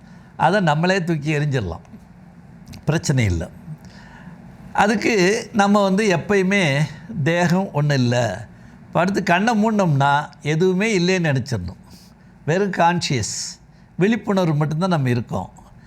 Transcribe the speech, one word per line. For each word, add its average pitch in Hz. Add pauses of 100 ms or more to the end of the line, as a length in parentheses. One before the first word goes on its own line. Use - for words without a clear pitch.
(380)
அதை 175
நம்மளே 170
தூக்கி 156
எறிஞ்சிடலாம், 127 (1000)
பிரச்சனை 147
இல்லை. 87 (1300)
அதுக்கு 214 (400)
நம்ம 202
வந்து 196 (140)
எப்பயுமே 196 (600)
தேகம் 175
ஒண்ணு 147
இல்லை, 120 (680)
படுத்து 196
கண்ணை 190
மூடினோம்னா 175 (280)
எதுவுமே 180 (120)
இல்லைன்னு 175
நினச்சிடணும். 110 (640)
வெறும் 190
கான்ஷியஸ் 165 (600)
விழிப்புணர்வு 190
மட்டும்தான் 156
நம்ம 135
இருக்கோம். 117 (360)